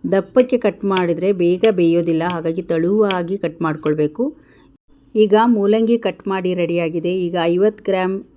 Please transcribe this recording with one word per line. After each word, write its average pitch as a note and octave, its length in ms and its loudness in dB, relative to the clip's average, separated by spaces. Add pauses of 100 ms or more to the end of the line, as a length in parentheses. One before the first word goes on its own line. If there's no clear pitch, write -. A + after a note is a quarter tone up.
(120)
ದಪ್ಪಕ್ಕೆ A#3+ 460 2
ಕಟ್ - 260 -2
ಮಾಡಿದ್ರೆ F#3 480 0
ಬೇಗ F3+ 380 0
ಬೇಯೋದಿಲ್ಲ, E3+ 560 2
ಹಾಗಾಗಿ E3+ 360 -4
ತೆಳುವಾಗಿ F#3 760 0
ಕಟ್ E3 240 -6
ಮಾಡ್ಕೊಳ್ಬೇಕು. D#3 720 -2 (800)
ಈಗ G#3 180 4 (100)
ಮೂಲಂಗಿ A3+ 540 2
ಕಟ್ G3+ 300 -6
ಮಾಡಿ F#3 260 -2
ರೆಡಿಯಾಗಿದೆ. E3+ 680 -2
ಈಗ F3 220 -4
ಐವತ್ತು F#3 420 0
ಗ್ರಾಮ್ F#3+ 400 -2 (120)